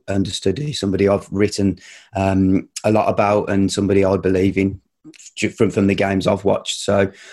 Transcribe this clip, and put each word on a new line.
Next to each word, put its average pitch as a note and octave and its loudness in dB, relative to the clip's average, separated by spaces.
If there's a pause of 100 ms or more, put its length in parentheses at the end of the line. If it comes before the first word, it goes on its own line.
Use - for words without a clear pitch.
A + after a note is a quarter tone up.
understudy, G2 -4
somebody G2 0
I've G2 0
written, G2 -2 (360)
um, F#2+ 2 (160)
a G#2+ 2
lot G#2+ 2
about G#2 0
and G2 0
somebody G2 2
I F#2+ 2
believe F#2 0
in F#2+ -2 (520)
ju-, G#2+ -4
from, G2+ 0
from G2+ 0
the G2 2
games G2 -2
I've G2 0
watched. - -2
So G2+ 0 (320)